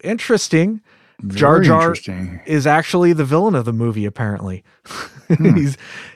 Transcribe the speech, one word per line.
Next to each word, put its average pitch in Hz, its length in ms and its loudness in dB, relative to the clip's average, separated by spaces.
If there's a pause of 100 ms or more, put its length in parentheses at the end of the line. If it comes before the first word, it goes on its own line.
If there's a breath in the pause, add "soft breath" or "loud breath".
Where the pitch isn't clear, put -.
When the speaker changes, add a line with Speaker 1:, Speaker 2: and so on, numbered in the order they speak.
Speaker 1:
interesting. 208 800 -2 (380 soft breath)
Speaker 2:
Very 98 200 -8
Speaker 1:
Jar 151 220 6
Jar 160 200 4
Speaker 2:
interesting. 92 640 -4
Speaker 1:
is 151 200 0
actually 165 460 2
the 156 140 0
villain 170 300 0
of 120 100 0
the 117 80 -4
movie, 113 320 -2
apparently. 101 580 -6 (220 loud breath)
<laughs> - 240 -14 (220 loud breath)
Speaker 2:
Hmm. 165 240 4
Speaker 1:
He's, 143 220 0 (380 loud breath)